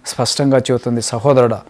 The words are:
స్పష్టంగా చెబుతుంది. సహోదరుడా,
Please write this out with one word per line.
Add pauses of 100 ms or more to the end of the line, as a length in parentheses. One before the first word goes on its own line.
స్పష్టంగా
చెబుతుంది.
సహోదరుడా,